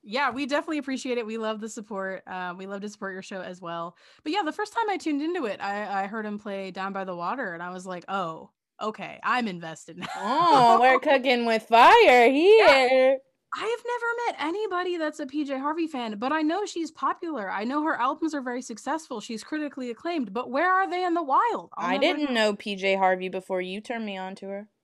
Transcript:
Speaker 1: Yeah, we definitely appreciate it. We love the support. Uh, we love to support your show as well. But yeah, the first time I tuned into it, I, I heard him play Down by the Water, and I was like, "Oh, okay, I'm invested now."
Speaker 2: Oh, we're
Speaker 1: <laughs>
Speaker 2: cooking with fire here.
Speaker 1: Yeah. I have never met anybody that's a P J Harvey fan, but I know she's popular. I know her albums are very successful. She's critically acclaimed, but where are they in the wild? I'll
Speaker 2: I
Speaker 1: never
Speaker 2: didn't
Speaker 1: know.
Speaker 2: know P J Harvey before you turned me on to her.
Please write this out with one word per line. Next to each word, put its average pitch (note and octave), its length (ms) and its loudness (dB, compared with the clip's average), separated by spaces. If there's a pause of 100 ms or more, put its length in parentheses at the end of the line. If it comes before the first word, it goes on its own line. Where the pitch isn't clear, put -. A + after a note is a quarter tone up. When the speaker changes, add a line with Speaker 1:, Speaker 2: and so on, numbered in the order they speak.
Speaker 1:
Yeah, C4 200 -2
we C4 160 -4
definitely D4+ 320 -2
appreciate C4 400 -4
it. A#3 80 -4
We A3 120 -8
love A3 220 -6
the A3 80 -10
support. G3 580 -8
Uh, F3+ 320 -10
we F#3+ 80 -12
love G3+ 160 -10
to G#3 80 -10
support G3 220 -10
your F#3+ 100 -10
show F#3+ 200 -12
as F3+ 180 -14
well. E3+ 380 -10 (260)
But D4+ 80 -6
yeah, G4+ 100 -2
the D4+ 120 -4
first G#4 180 -8
time A4+ 180 -2
I F#4+ 60 -2
tuned D4 260 -2
into E4 240 -4
it, G3 140 -6
I, G3+ 440 -4
I G3+ 40 -4
heard G#3+ 180 -8
him G#3 140 -8
play G3 320 -8
Down G3 220 -8
by F#3+ 100 -6
the F#3 120 -8
Water, F#3+ 380 -6
and E3+ 80 -10
I F3+ 100 -10
was F#3 140 -12
like, F3+ 220 -10
"Oh, E3+ 440 -8 (300)
okay, G#3 400 -10
I'm A#3 280 -2
invested E3+ 480 -12
now." F#3+ 180 -12
Speaker 2:
Oh, B3+ 640 6
we're B3+ 200 6
Speaker 1:
<laughs> - 20 -2
Speaker 2:
cooking C4 440 2
with A3 180 0
fire B3+ 680 10
here. F4+ 340 8
Speaker 1:
Yeah. C4 500 6 (380)
I - 60 -8
have A4+ 260 -4
never A#4 520 -4
met D4 100 -4
anybody F4+ 500 -4
that's D4+ 220 -4
a D4+ 60 -4
P D4 180 -6
J C4+ 160 -4
Harvey D#4 280 -4
fan, A#3 320 -8
but B3+ 120 -2
I D#4 100 0
know E4+ 240 0
she's E4 260 -8
popular. C#4+ 600 -6
I G3 140 -4
know D4 180 -2
her D#4 160 0
albums D4 340 -2
are C#4+ 80 -4
very B3 200 -6
successful. C4 580 -8
She's A3 240 -12
critically D4 460 -8
acclaimed, B3+ 420 -6
but B3 180 -6
where D#4 220 0
are F#4 180 2
they F4+ 140 -2
in F4 120 0
the E4+ 80 -2
wild? D4 520 0
I'll G#3+ 200 -4
Speaker 2:
I - 20 -2
Speaker 1:
never D4 220 2
Speaker 2:
didn't C#4 140 -2
Speaker 1:
know. G#3+ 180 2
Speaker 2:
know G3+ 40 -4
P G3+ 220 -8
J F#3+ 180 2
Harvey F#3 320 0
before F#3 320 -6
you F#3 220 -8
turned A3+ 240 -8
me G3 100 -8
on F#3+ 200 -10
to G3 120 -16
her. G3+ 220 -12 (140)